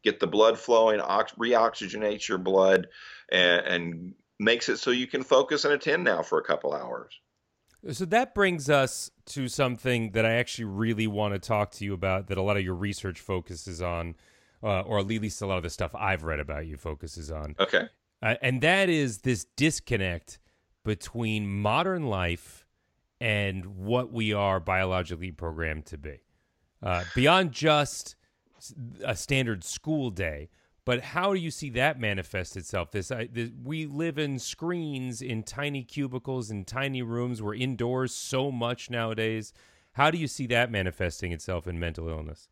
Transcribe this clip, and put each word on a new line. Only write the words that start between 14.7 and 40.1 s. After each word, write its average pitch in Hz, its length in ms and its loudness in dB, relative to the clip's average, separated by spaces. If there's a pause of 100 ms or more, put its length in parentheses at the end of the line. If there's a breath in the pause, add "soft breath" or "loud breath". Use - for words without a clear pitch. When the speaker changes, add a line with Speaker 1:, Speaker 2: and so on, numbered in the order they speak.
Speaker 2:
or 104 160 -2
at 98 80 2
least 107 360 -4
a 104 40 -4
lot 98 120 0
of 85 60 -2
the 87 60 -4
stuff - 240 -6
I've 95 300 0
read 78 160 -2
about 73 260 -6
you 76 120 -10
focuses 78 520 -10
on. 76 300 -8
Speaker 1:
Okay. 98 240 2 (380)
Speaker 2:
Uh, 110 200 0
and 127 200 0
that 185 280 4
is 143 300 2
this 127 260 0 (100)
disconnect 104 840 0 (440)
between 107 640 -2
modern 135 600 0
life 90 580 -2 (560)
and 101 440 0 (120)
what 117 340 0
we 110 220 0
are 101 260 2
biologically 92 720 0
programmed 80 560 -6
to 80 120 -14
be. 73 220 -14 (600)
Uh, 90 220 0 (100)
beyond 160 380 6
just 147 640 0 (420)
s-, - 160 -20 (300)
a 113 120 -2
standard 117 480 0
school 151 460 -4
day, 82 400 -4 (340)
but 123 180 0
how 190 320 0
do 190 60 0
you 165 120 -4
see 147 200 -10
that 131 280 2
manifest 98 560 -2
itself? 87 360 -4
This, 98 200 -4
I, 117 200 -4
this, 117 180 -4 (140)
we 156 220 -6
live 147 320 -4
in 139 220 -2
screens, 147 840 -6
in 113 220 -4
tiny 143 400 -6
cubicles, 127 640 -6
in 101 160 -6
tiny 131 360 -4
rooms. 120 400 -4
We're 104 140 -4
indoors 127 600 -2
so 135 360 -4
much 120 380 -4
nowadays. 110 640 -2 (400 soft breath)
How 147 160 6
do 170 80 0